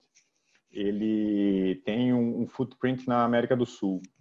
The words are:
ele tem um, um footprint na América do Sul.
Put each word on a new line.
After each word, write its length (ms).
ele 1160
tem 280
um, 280
um 60
footprint 600
na 160
América 320
do 100
Sul. 360